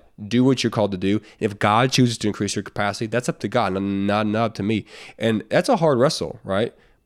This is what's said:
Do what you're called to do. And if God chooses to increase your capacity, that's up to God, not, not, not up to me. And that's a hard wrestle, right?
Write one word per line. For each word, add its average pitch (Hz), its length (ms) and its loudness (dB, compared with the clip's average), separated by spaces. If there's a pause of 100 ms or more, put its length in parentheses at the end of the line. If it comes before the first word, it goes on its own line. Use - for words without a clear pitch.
(280)
Do 117 160 2
what 131 200 4
you're 113 80 0
called 104 200 0
to 95 60 -4
do. 98 200 0 (220)
And 107 120 -2
if 101 60 -10
God 113 340 4
chooses 120 280 2
to 107 80 -2
increase 101 280 -2
your 104 80 -2
capacity, 101 440 -4
that's 117 220 -4
up - 100 -6
to - 80 -4
God, 101 260 0
not, 98 80 -2
not, 101 460 0
not 107 180 0
up 107 100 -4
to 104 80 -6
me. 107 220 -2 (320)
And 110 320 0
that's 175 200 2
a 247 80 4
hard 156 200 2
wrestle, 123 460 0
right? 101 280 -2 (340)